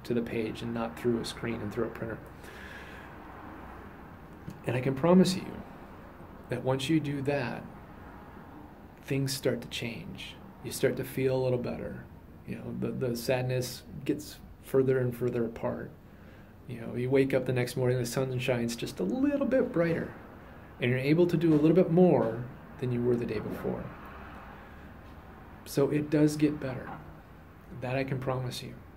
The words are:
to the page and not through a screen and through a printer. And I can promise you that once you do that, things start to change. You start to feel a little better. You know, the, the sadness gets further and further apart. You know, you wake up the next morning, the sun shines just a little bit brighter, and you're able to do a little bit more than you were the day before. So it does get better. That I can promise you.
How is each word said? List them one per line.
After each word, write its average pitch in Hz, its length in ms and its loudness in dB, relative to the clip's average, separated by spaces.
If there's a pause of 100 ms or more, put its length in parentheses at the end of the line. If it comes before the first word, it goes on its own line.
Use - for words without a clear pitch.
to 120 100 -2
the 117 80 2
page 117 400 -2
and 117 120 -4
not 117 260 -4
through 117 200 2
a - 60 -4
screen 117 360 -4
and 104 120 -4
through 113 120 0
a 117 40 -2
printer. 113 280 -6 (2500)
And 123 100 2
I 127 60 0
can 135 140 2
promise 180 400 8
you - 100 -6 (1040)
that 120 140 -2
once 131 260 2
you 160 100 6
do 143 220 0
that, 127 420 0 (1400)
things 135 280 0
start 120 280 0
to - 80 -10
change. - 680 -8 (280)
You 120 80 -8
start 127 260 2
to 131 80 -2
feel 131 320 0
a 131 60 0
little 127 140 2
better. 120 460 -6 (440)
You 120 80 -6
know, 117 240 -8
the, 123 280 -2
the 117 80 0
sadness 127 680 0 (200)
gets - 360 -2 (220)
further 131 380 4
and 123 160 2
further 120 300 0
apart. 117 460 -4 (760)
You 117 140 -8
know, 117 140 -6
you 123 140 0
wake 135 240 6
up 131 120 2
the 131 80 2
next 123 240 0
morning, 127 200 4
the 123 80 0
sun 131 340 0
shines 120 360 2
just - 240 -6
a 190 40 0
little 269 420 2
bit 262 260 4
brighter, - 420 2 (680)
and 127 100 4
you're 127 80 2
able 160 280 6
to 170 100 2
do 160 160 6
a - 20 8
little 160 200 8
bit 180 160 6
more 123 520 6 (360)
than 123 120 0
you 120 100 0
were 120 140 4
the 117 100 0
day 110 140 -2
before. - 460 -4 (1800)
So 139 240 4
it 147 200 2
does 151 260 6
get 147 240 4
better. 127 300 -6 (920)
That 127 140 -2
I 135 80 2
can 135 160 -2
promise 127 420 -2
you. 123 140 -10 (220)